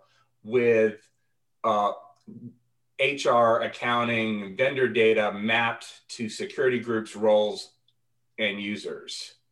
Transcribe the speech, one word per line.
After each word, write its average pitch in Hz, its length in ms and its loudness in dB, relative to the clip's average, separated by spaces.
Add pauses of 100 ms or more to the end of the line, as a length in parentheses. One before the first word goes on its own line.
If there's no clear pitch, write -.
(440)
with, 110 640 2 (540)
uh, 104 300 2 (1040)
H 143 260 0
R, 117 380 4
accounting, 110 920 -2
vendor 131 320 0
data 110 460 4
mapped 113 760 -4
to 117 200 -8
security 127 500 -2
groups, 110 360 -4
roles, 107 580 2 (640)
and 101 240 -4
users. - 720 -10 (180)